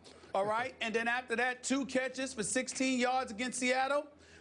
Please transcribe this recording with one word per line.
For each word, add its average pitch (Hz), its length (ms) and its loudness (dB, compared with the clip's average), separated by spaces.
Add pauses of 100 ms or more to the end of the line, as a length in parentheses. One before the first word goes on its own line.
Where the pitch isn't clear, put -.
(360)
all 196 100 4
right? 240 360 -2
And 226 120 -2
then 226 140 2
after 240 300 0
that, 247 260 0
two 262 220 0
catches 262 480 -2
for 214 100 -4
sixteen 254 560 0
yards 247 320 2
against 247 280 -6
Seattle. 262 460 2 (360)